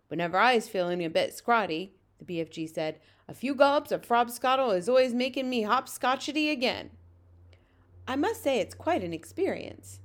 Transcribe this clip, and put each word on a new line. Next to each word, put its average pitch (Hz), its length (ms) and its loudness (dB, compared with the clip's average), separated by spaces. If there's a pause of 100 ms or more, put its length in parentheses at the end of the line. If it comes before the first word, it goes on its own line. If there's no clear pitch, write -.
(100)
"Whenever 170 280 -2
I 233 140 8
is 226 160 2
feeling 180 340 -2
a 165 80 -4
bit 165 220 0
scrotty," 196 600 -2 (260)
the - 80 -20
B 170 160 -6
F 156 80 -8
G 160 180 -8
said, 156 320 -6 (260)
"a - 80 -16
few 254 220 -4
gullops 285 380 4
of - 120 -4
Frobscottle 240 680 2
is 180 140 -2
always 254 240 4
making 254 360 -2
me 247 120 0
hopscotchety 262 880 0
again." 233 400 -2 (1120)
"I 262 120 -4
must 427 260 0
say 269 160 2
it's - 160 -4
quite 311 260 0
an 170 120 -6
experience," - 920 -6